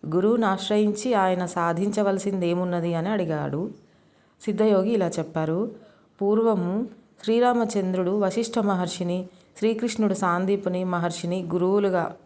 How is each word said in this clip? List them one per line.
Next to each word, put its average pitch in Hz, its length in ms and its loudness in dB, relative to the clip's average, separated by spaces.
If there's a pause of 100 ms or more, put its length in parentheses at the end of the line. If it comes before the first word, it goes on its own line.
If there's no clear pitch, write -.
గురువును 202 420 2
ఆశ్రయించి 208 640 0
ఆయన 185 320 2
సాధించవలసిందేమున్నది?" 180 1500 0
అని 165 160 -2
అడిగాడు. 160 640 -2 (720)
సిద్ధయోగి 214 480 2
ఇలా 202 180 2
చెప్పారు, 165 640 -2 (500)
పూర్వము 208 680 2 (360)
శ్రీరామచంద్రుడు 214 960 2
వశిష్ఠ 214 400 0
మహర్షిని, 180 680 -2 (300)
శ్రీకృష్ణుడు 220 560 0
సాందీపుని 185 720 0
మహర్షిని 175 680 -2
గురువులుగా 185 640 2 (100)